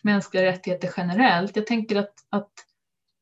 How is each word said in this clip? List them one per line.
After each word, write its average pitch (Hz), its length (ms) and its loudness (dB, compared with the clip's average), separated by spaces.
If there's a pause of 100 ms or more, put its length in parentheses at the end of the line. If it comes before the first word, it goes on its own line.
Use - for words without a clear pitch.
mänskliga 202 420 0
rättigheter 180 520 -2
generellt. 185 600 2
Jag 214 100 -2
tänker 220 300 -2
att, 202 180 -2 (160)
att 196 200 -4 (720)